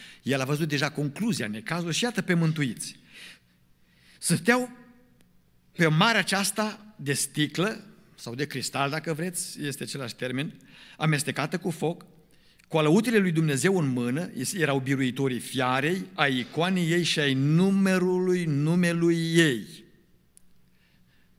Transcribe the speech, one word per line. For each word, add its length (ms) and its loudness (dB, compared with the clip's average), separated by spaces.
El 180 0
a 40 0
văzut 240 -2
deja 220 -2
concluzia 580 -4
necazului 460 -6
și 100 -2
iată 180 -2
pe 120 0
mântuiți. 640 0
Stăteau 520 0
pe 140 2
marea 340 4
aceasta 760 -4
de 160 -4
sticlă 720 -2
sau 200 -12
de 120 -4
cristal, 440 -4
dacă 240 -4
vreți, 480 -8
este 200 -6
același 320 -10
termen, 460 -6
amestecată 640 -2
cu 120 -4
foc, 340 -6
cu 100 0
alăutile 400 4
lui 140 2
Dumnezeu 460 2
în 80 2
mână, 440 -2
erau 280 0
biruitorii 580 0
fiarei, 760 0
ai 240 2
icoanei 520 0
ei 120 2
și 180 0
ai 140 2
numerului 1080 4
numelui 920 2
ei. 500 2